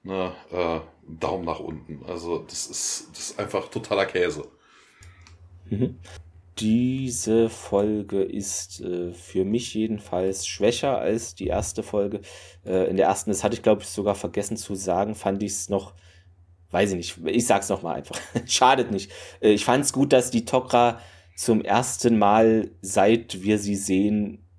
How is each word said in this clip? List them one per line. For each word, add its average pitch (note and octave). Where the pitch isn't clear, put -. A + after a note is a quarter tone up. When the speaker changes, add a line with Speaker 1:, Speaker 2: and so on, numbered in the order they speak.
Speaker 1:
ne, F#2
äh, E2+
Daumen F2+
nach E2
unten, D2+
also E2+
das -
ist, -
das -
ist -
einfach G2+
totaler G2
Käse. F2
Speaker 2:
Mhm. G#2+
Diese A2+
Folge G2+
ist, -
äh, F2
für F#2+
mich A#2
jedenfalls G#2
schwächer A#2+
als G#2
die -
erste G#2+
Folge. G#2
Äh, -
in -
der -
ersten, -
das -
hatte G#2
ich, -
glaub G#2
ich, -
sogar G2+
vergessen G2+
zu -
sagen, F#2+
fand G2
ich's -
noch, G2
weiß G2
ich F2+
nicht, -
ich A2+
sag's G2
noch F#2+
mal E2
einfach, -
<laughs> -
schadet B2+
nicht. G2
Äh, A2+
ich G#2
fand's C#3
gut, C#3
dass B2+
die A#2
Tok'ra A#2+
zum A2
ersten A#2
Mal, A2
seit G#2
wir G#2
sie G2+
sehen G2+